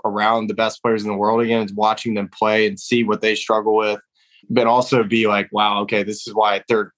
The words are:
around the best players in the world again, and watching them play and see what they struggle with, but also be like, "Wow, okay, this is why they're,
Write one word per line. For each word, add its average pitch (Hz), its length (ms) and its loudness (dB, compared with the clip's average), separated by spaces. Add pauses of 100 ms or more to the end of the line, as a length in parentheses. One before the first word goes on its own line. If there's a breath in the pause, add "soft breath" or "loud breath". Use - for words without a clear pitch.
around 110 420 0
the 104 60 -4
best 110 300 -2
players 113 200 0
in 107 80 -4
the 101 60 -4
world 107 240 2
again, 117 200 0
and 101 140 -6
watching 110 380 0
them 101 160 -4
play 107 380 0
and 101 120 -8
see 120 240 0
what 104 180 -2
they 110 140 0
struggle 107 400 0
with, 107 240 0 (500 soft breath)
but 117 180 2
also 123 360 2
be 110 240 0
like, 101 240 0
"Wow, 104 300 0
okay, 101 220 -2
this 104 240 -10
is 110 80 -14
why 104 320 0
they're, 107 300 -2